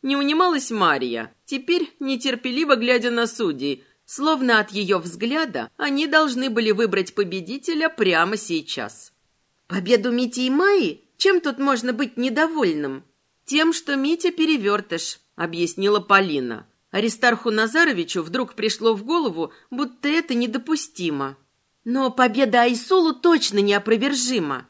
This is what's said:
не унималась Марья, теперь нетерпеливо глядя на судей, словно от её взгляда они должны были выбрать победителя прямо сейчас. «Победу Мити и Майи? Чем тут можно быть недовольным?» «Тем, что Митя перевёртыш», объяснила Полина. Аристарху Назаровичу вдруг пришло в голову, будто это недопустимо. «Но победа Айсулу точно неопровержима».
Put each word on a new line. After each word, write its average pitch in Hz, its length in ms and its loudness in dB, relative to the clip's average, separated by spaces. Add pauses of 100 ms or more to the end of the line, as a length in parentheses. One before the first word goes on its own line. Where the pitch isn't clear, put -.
не 277 160 -2
унималась 302 540 0
Марья, 127 640 0 (120)
теперь 320 560 -4
нетерпеливо 262 760 0
глядя 240 360 0
на 233 140 0
судей, 147 600 -4 (180)
словно 262 560 2
от 208 120 -2
её 196 280 0
взгляда 180 760 -4
они 285 280 -2
должны 277 440 2
были 220 220 0
выбрать 190 440 0
победителя 214 720 -4
прямо 190 480 2
сейчас. - 760 -8 (540)
«Победу 202 440 0
Мити 247 300 -2
и 254 80 0
Майи? 311 560 2 (100)
Чем 370 240 2
тут 277 200 -4
можно 254 340 0
быть 233 240 -4
недовольным?» 233 880 0 (400)
«Тем, 311 280 2
что 285 220 -4
Митя 330 360 0
перевёртыш», 208 880 -2 (160)
объяснила 175 680 0
Полина. 147 680 0 (240)
Аристарху 226 580 0
Назаровичу 220 720 0
вдруг 175 320 -4
пришло 220 400 0
в 202 100 -4
голову, 226 480 -2 (200)
будто 277 360 -4
это 285 280 0
недопустимо. 214 1000 -4 (460)
«Но 254 280 0
победа 247 500 4
Айсулу 302 520 2
точно 311 460 2
неопровержима». 202 1120 0